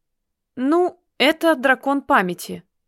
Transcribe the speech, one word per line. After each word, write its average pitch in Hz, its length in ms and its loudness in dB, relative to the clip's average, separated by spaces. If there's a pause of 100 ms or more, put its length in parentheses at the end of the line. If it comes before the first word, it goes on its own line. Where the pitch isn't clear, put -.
(560)
"Ну, 330 440 0 (180)
это 320 360 2
дракон 269 480 -2
памяти. 180 640 -4 (240)